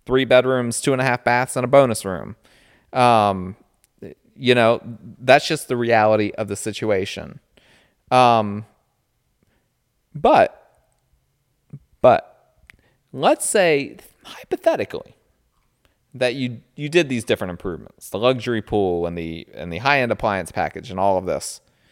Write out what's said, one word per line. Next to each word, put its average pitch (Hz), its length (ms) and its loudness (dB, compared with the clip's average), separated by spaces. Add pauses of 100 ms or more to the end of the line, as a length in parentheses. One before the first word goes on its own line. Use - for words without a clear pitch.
three 131 180 2
bedrooms, 127 560 2
two 143 120 0
and 131 80 0
a 131 40 0
half 123 200 -2
baths, 123 320 0
and 123 80 -2
a 123 40 -4
bonus 127 360 4
room. 92 320 -8 (560)
Um, 104 640 2 (800)
you 123 200 2
know, 117 260 4 (400)
that's 131 260 4
just - 220 -6
the 127 80 -2
reality 110 560 2
of 107 160 -8
the 98 80 -6
situation. 101 840 -6 (720)
Um, 113 540 2 (1500)
but, - 640 2 (1200)
but - 540 2 (580)
let's 180 320 0
say, 160 520 0 (280)
hypothetically, - 920 -6 (960)
that 127 200 -2
you, 123 260 -8 (160)
you 147 120 -10
did 160 200 2
these 120 160 -4
different 104 260 -4
improvements, 85 600 -12
the - 80 -8
luxury 117 440 -2
pool 90 440 -2
and 87 120 -8
the, 82 340 -10
and 76 200 -12
the 82 60 -8
high-end 127 340 -2
appliance 98 400 -4
package - 380 -8
and 95 100 -8
all 98 180 2
of 92 80 -4
this - 340 -6 (320)